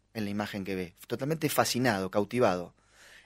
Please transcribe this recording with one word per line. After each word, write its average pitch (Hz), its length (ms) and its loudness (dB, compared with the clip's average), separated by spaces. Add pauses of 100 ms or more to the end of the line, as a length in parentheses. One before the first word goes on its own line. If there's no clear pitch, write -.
(120)
en 110 120 -6
la 101 60 -4
imagen 104 340 -4
que 95 120 -4
ve, 90 180 -8 (140)
totalmente 147 400 -2
fascinado, 113 640 2
cautivado. 104 640 2 (520)